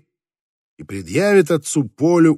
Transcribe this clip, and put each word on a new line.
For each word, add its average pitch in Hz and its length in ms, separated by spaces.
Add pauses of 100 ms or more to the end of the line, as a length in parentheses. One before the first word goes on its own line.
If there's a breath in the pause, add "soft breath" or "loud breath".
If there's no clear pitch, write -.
(760)
и 80 60
предъявит 147 680
отцу 151 400
Полю 165 480